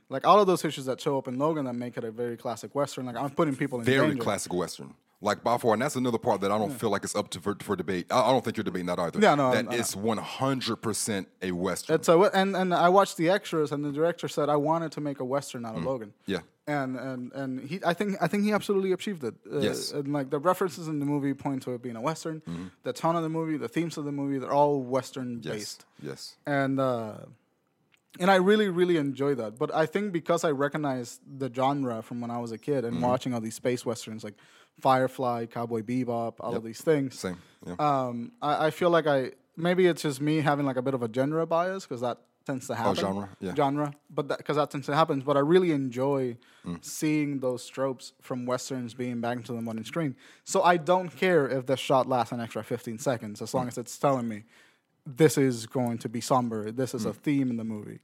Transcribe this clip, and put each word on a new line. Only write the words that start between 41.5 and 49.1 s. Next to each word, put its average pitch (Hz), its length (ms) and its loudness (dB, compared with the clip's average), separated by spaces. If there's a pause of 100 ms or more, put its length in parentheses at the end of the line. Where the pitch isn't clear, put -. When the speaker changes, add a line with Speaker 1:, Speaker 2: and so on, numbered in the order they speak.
Speaker 1:
'cause 123 160 -8
that 117 160 -4 (280)
tends 127 220 -6
to 123 40 -4
Speaker 2:
Oh, 113 40 -2
Speaker 1:
happen. 104 180 0
Speaker 2:
genre, 98 340 -2 (120)
yeah. 90 140 -4
Speaker 1:
Genre, 143 380 2 (160)
but 147 200 -6
that, - 160 -4
'cause 147 120 0
that 151 140 2
tends 143 160 -8
to 147 80 -2
happen. 156 260 4
But 143 160 2
I 139 40 6
really 170 320 6
enjoy 131 640 0 (260)
Speaker 2:
Mm. 85 200 -8
Speaker 1:
seeing 151 560 -2
those 127 260 -2
tropes 131 460 -4 (100)
from 123 240 -6
Westerns 123 480 -4
being 123 260 -4